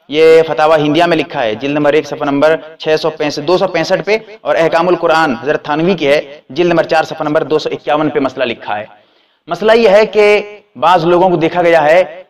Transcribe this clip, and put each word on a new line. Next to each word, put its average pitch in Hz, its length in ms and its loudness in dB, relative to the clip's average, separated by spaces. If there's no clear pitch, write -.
ये 160 320 6
फतावा 156 360 2
हिंदिया 151 300 0
में 170 100 0
लिखा 147 240 -6
है, 110 140 -2
जिल्द 139 200 -6
नंबर 147 200 2
एक, 151 120 0
सफ़ा 147 180 -8
नंबर 143 320 2
छः 156 180 -2
सौ 160 140 -4
पैंसठ, 151 320 -6
दो 175 140 2
सौ 190 100 0
पैंसठ 170 380 -4
पे, 214 140 0
और 147 120 -2
अहकामुल 165 400 0
कुरान 160 400 0
हज़रत 131 340 -4
थानवी 165 260 0
की 156 100 -4
है, 143 460 -4
जिल्द 170 180 -2
नंबर 165 180 0
चार, 160 180 0
सफ़ा - 200 -10
नंबर 151 200 0
दो 156 140 0
सौ - 100 -6
इक्यावन 151 400 -4
पे 151 120 -4
मसला 135 240 -4
लिखा 117 300 -8
है। 107 120 -10
मसला 180 280 0
ये 233 140 4
है 208 180 4
कि 208 560 0
बाज़ 160 280 2
लोगों 175 240 2
को 175 100 2
देखा 165 220 0
गया 165 200 4
है 160 220 4